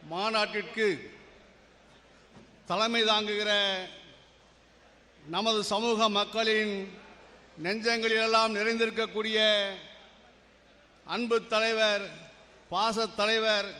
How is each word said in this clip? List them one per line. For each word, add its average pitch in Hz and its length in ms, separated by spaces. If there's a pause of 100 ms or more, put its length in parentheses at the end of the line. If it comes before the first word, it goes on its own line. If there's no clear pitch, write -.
மாநாட்டிற்கு 208 840 (1800)
தலைமை 226 420
தாங்குகிற 208 420 (1700)
நமது 208 360 (140)
சமூக 220 360 (100)
மக்களின் 214 560 (840)
நெஞ்சங்களிலெல்லாம் 220 1000
நிறைந்திருக்கக்கூடிய 220 840 (1700)
அன்பு 226 320 (140)
தலைவர், 220 540 (680)
பாச 214 340 (140)
தலைவர் 214 500 (100)